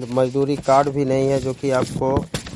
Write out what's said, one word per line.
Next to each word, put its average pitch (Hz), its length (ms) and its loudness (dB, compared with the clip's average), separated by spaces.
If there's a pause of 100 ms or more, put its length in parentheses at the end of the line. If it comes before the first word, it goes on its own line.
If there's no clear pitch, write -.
मजदूरी 131 460 0
कार्ड 139 340 4
भी 139 160 -2
नहीं 135 240 2
है, 139 100 2
जो 131 140 -4
कि 135 180 -4
आपको 131 540 0 (300)